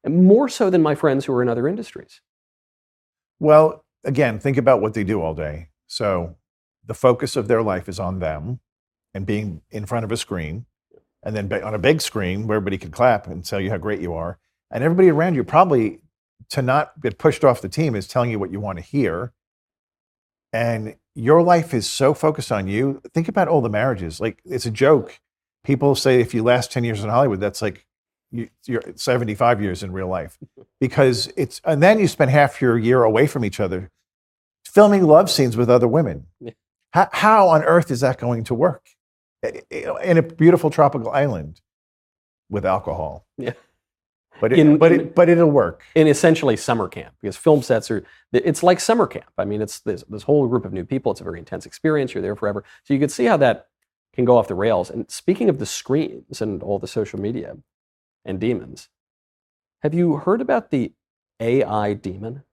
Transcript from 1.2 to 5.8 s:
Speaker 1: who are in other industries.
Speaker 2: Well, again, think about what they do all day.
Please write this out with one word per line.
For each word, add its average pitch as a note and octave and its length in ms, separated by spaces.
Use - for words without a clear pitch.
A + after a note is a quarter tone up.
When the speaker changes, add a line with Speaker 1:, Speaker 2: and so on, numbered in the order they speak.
Speaker 1:
who C#3 80
are B2 80
in A#2+ 80
other A#2+ 180
industries. - 540
Speaker 2:
Well, D#3 440
again, B2 360
think C3+ 180
about B2 240
what G#2+ 120
they G#2+ 100
do G2 180
all D#2+ 120
day. D2+ 360